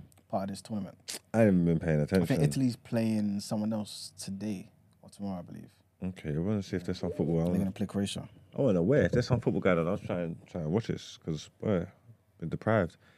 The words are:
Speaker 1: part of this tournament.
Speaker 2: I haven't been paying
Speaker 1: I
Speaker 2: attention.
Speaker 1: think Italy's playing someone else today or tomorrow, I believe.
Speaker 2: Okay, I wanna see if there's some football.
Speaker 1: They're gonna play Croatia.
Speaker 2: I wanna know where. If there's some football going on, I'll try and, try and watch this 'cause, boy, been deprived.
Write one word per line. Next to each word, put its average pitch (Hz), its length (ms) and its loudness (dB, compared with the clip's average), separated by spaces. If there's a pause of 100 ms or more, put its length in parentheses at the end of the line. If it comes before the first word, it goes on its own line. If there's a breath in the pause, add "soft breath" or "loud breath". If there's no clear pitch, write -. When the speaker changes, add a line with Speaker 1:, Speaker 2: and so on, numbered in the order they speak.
(300)
Speaker 1:
part 98 140 -2
of 98 60 -6
this 95 120 -10
tournament. 101 340 -8 (380)
Speaker 2:
I 113 60 4
haven't 92 240 8
been 82 140 4
paying 78 220 2
Speaker 1:
I 73 40 2
Speaker 2:
attention. 87 220 2
Speaker 1:
think - 160 2
Italy's 135 340 2
playing 107 640 0
someone 107 320 -2
else - 460 -8
today 98 520 -8 (320)
or - 80 -20
tomorrow, 98 300 -8
I - 20 -10
believe. - 260 -16 (340)
Speaker 2:
Okay, 90 320 -6
I 76 40 0
wanna 101 240 0
see 95 140 -4
if 87 80 -6
there's 90 140 -4
some 87 140 -4
football. 82 320 2
Speaker 1:
They're 90 140 2
gonna 98 120 0
play 98 160 -4
Croatia. 98 400 -4 (320)
Speaker 2:
I - 20 0
wanna 127 140 4
know 87 80 4
where. 131 200 4
If - 100 2
there's 120 160 2
some 117 120 2
football 101 200 0
going 90 180 4
on, 82 80 0
I'll 95 120 0
try 92 240 -6
and, 82 140 -6 (100)
try - 160 -8
and 76 100 -2
watch 110 160 0
this - 360 -8
'cause, 78 240 -8 (140)
boy, 95 240 0 (540)
been 82 80 -6
deprived. 104 480 2 (220 soft breath)